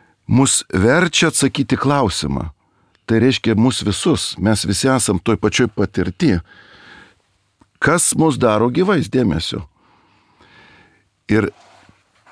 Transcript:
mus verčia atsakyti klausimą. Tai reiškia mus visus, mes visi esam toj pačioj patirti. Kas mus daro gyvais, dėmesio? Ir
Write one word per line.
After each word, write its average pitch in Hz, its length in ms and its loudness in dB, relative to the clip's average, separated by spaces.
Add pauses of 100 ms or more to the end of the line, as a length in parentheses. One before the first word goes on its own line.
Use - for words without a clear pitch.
(280)
mus 135 420 2
verčia 156 640 2
atsakyti 131 440 -2
klausimą. 98 760 -2 (540)
Tai 113 140 2
reiškia 117 380 2
mus 117 260 2
visus, - 540 -2
mes 98 280 0
visi 101 220 -2
esam 120 320 0
toj 110 220 -2
pačioj 117 340 0
patirti. 95 640 -2 (1400)
Kas 165 340 0
mus 151 220 2
daro 110 320 2
gyvais, 165 400 0
dėmesio? 107 560 -2 (1600)
Ir 104 220 2 (840)